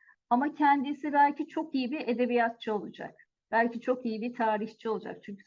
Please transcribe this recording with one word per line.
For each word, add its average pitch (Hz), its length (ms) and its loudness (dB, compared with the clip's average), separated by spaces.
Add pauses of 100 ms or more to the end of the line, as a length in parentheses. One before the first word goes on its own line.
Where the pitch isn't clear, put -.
(300)
Ama 285 240 2
kendisi 285 580 2
belki 285 360 4
çok 320 260 -6
iyi 254 160 -2
bir 302 180 -4
edebiyatçı 233 640 0
olacak. - 400 -8 (360)
Belki 233 300 2
çok 254 260 -2
iyi 220 140 -4
bir 240 140 -6
tarihçi 220 540 -2
olacak. - 360 -6
Çünkü 202 220 -14